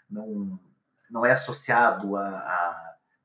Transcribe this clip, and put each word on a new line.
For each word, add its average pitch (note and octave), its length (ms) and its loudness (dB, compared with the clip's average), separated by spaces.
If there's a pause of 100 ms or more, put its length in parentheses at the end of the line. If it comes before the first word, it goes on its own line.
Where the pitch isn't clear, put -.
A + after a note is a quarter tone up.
não, G#3 500 -6 (500)
não A#2 160 0
é B2+ 60 6
associado A#2 840 2
à, G2 120 -2
à, F2+ 680 -4 (300)